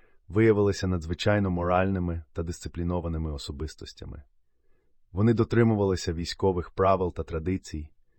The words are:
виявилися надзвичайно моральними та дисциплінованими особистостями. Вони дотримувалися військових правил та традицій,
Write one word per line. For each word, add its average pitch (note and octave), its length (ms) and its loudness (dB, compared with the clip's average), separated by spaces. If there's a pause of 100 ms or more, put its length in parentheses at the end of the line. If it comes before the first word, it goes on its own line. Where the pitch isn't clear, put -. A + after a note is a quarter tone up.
(280)
виявилися G2+ 580 4
надзвичайно F#2 640 0
моральними F2+ 840 0
та F#2 100 -6
дисциплінованими E2 920 -4
особистостями. - 880 -12 (920)
Вони A2 220 4
дотримувалися G#2+ 800 2
військових E2+ 580 -2
правил F#2+ 440 2
та - 80 -8
традицій, D#2+ 680 -6 (280)